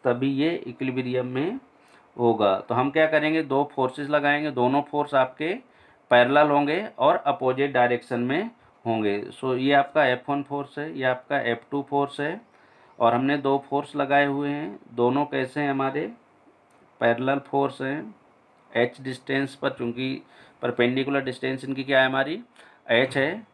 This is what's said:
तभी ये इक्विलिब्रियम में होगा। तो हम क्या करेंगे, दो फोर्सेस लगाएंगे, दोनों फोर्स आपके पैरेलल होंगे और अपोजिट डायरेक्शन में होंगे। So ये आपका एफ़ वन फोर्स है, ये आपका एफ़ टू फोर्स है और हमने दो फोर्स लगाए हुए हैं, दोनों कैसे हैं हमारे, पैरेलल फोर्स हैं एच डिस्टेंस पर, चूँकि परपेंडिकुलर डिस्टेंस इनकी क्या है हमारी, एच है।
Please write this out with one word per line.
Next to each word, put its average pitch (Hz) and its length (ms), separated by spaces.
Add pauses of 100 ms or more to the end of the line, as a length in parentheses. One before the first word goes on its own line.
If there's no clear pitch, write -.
तभी 131 280
ये 151 240
इक्विलिब्रियम 127 680
में 151 340 (560)
होगा। 107 420
तो - 160
हम 131 160
क्या 156 160
करेंगे, 156 360
दो 139 200 (120)
फोर्सेस 135 340
लगाएंगे, 147 420
दोनों 131 400
फोर्स 147 240
आपके 143 400 (560)
पैरेलल 139 400
होंगे 147 340 (140)
और 147 180
अपोजिट 131 560
डायरेक्शन 123 500
में 160 280 (340)
होंगे। 107 360 (120)
So 131 260
ये 135 160
आपका 143 320
एफ़ 123 240
वन 143 120
फोर्स 139 360
है, 156 200
ये 131 60
आपका 127 380
एफ़ 117 280
टू 143 200
फोर्स 143 300
है 165 200 (580)
और 117 160
हमने 135 240
दो 139 180 (140)
फोर्स 143 260
लगाए 143 300
हुए 143 220
हैं, 156 300 (140)
दोनों 123 340
कैसे 135 340
हैं 143 100
हमारे, 135 360 (920)
पैरेलल 123 460
फोर्स 139 360
हैं 156 320 (560)
एच 120 320
डिस्टेंस 135 520
पर, 139 160
चूँकि 127 520 (400)
परपेंडिकुलर 127 580
डिस्टेंस 131 440
इनकी 135 200
क्या 135 160
है 131 60
हमारी, 135 340 (500)
एच 131 260
है। 165 380